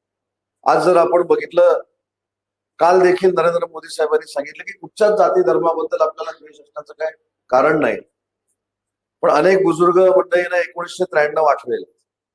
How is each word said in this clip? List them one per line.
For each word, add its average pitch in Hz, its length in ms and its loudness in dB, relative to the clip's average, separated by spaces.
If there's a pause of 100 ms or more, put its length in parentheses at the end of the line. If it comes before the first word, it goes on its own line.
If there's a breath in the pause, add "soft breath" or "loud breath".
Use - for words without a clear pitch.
(680)
आज 156 180 2
जर 180 120 2
आपण 175 260 2
बघितलं, 160 580 0 (1000)
काल 180 220 4
देखील 185 360 2
नरेंद्र 170 280 0
मोदी 156 240 -14
साहेबांनी 151 420 -4
सांगितलं 151 320 -12
की - 140 -18
कुठच्याच 214 340 -2
जाती 185 320 2
धर्माबद्दल 160 580 -2
आपल्याला 156 300 -4
द्वेष 151 280 -20
असण्याचं 151 340 -18
काय 156 180 -8 (380)
कारण 147 300 2
नाही. 120 180 -2 (1200)
पण 165 100 2
अनेक 185 320 2
बुजुर्ग 170 340 0 (200)
मंडळींना 180 400 -2
एकोणीसशे 175 460 -6
त्र्याण्णव 151 400 -2
आठवेल. 123 400 -2 (520)